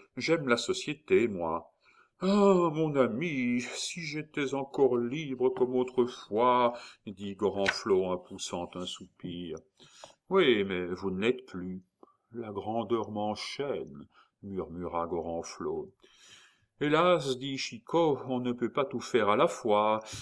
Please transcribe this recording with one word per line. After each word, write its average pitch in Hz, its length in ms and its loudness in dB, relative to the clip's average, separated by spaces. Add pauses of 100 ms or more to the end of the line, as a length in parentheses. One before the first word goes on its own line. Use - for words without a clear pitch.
(160)
j'aime 139 320 0
la 120 80 4
société, - 720 0
moi. » « 82 400 -4 (560)
Ah, 196 480 6
mon 156 220 0
ami, 123 680 0 (120)
si - 260 -8
j'étais 151 540 -6
encore 131 420 4
libre 127 520 -2
comme 127 260 0
autrefois, » 123 960 2 (340)
dit 98 280 -10
Gorenflot 98 720 2
en 90 120 -2
poussant 87 600 -10
un 90 100 -8
soupir. « 87 720 -12 (720)
Oui, 139 320 4
mais 92 240 -2
vous 92 240 -6
ne 92 100 -4
l'êtes 123 260 0
plus. 92 360 -10 (500)
La 113 200 -10
grandeur 107 580 -4
m'enchaîne, » 107 960 -6 (380)
murmura 85 640 -4
Gorenflot. « 82 800 -6 (920)
Hélas, » 151 580 4
dit 135 200 -6
Chicot, « 156 680 0
on 127 100 0
ne 123 140 0
peut 120 180 -2
pas 139 140 0
tout 123 160 -4
faire 107 280 2
à 104 80 6
la 160 120 6
fois. 107 500 2 (240)